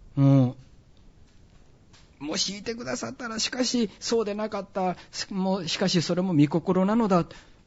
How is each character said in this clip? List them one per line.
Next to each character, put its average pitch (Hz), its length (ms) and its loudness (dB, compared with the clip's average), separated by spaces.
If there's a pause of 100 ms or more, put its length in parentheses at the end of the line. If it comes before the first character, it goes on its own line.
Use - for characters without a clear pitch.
(160)
も 139 400 6 (1600)
う、 139 40 -12
「も 160 120 -6
し 190 220 -4
い 196 40 -14
て 226 120 -8
く 240 100 -12
だ 247 120 -6
さ 233 120 -8
っ 262 60 -10
た 247 140 -10
ら、 220 100 -8
し - 120 -2
か 254 140 -2
し 233 260 0 (100)
そ 226 220 0
う - 20 -4
で 202 100 -4
な 214 140 -4
か 208 120 -8
っ 190 120 -10
た、 185 240 -2 (340)
も 190 280 0
う、 170 100 -6
し - 80 -4
か 196 120 2
し 175 140 2
そ 175 120 -2
れ 175 80 0
も 185 120 0
御 147 120 6
心 170 380 2
な 208 120 2
の 233 120 2
だ、 175 180 4 (400)